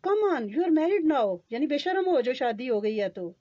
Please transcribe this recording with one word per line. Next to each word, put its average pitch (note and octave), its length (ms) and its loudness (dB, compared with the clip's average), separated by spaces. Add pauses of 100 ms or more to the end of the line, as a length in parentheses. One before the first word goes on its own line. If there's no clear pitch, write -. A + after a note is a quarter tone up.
come G#4 260 2
on, A3 220 -4
you F4 120 0
are D#4 120 4
married E4 340 2
now," G3+ 260 0 (140)
यानी C4+ 140 -2
बेशर्म F4+ 380 0
हो E4+ 160 2
जो B3 120 0
शादी B3 340 -4
हो G#3+ 140 0
गई G#3+ 160 -2
है G3+ 120 -2
तो। F3+ 320 -10